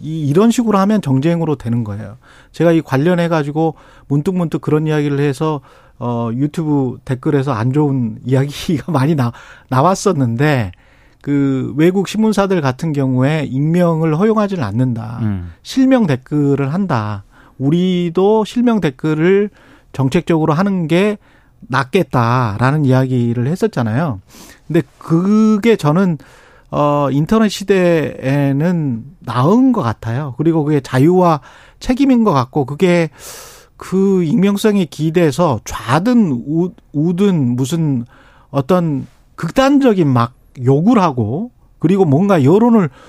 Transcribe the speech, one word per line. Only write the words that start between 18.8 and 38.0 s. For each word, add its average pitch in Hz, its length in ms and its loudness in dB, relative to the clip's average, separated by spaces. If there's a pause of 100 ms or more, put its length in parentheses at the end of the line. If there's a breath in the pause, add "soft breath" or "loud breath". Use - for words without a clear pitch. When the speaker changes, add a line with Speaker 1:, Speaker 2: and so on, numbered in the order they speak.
Speaker 1:
댓글을 165 720 0 (420 soft breath)
정책적으로 160 600 0
하는 185 340 -2
게 196 320 0 (480 soft breath)
낫겠다라는 127 1160 0
이야기를 127 640 0
했었잖아요. 135 720 -2 (480 loud breath)
근데 156 140 0 (160)
그게 214 800 2
저는, 165 420 0 (520 loud breath)
어, 147 400 0
인터넷 180 380 2
시대에는 151 1600 0 (160)
나은 185 520 2
것 214 100 -2
같아요. 120 540 -6
그리고 160 280 0
그게 147 160 0
자유와 165 600 2 (400 loud breath)
책임인 254 440 2
것 202 80 2
같고 135 320 0
그게 165 460 0 (640 loud breath)
그 190 480 0
익명성에 202 600 0
기대서 160 800 0
좌든 170 840 0
우-, 165 260 -2 (200)
우든 165 640 0
무슨 135 480 -2 (460 soft breath)